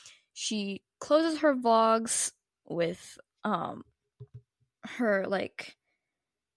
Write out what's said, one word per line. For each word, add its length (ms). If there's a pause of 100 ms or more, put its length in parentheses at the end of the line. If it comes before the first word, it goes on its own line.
(340)
she 500 (160)
closes 400
her 140
vlogs 800 (340)
with, 520 (260)
um, 400 (1000)
her, 420
like, 500 (800)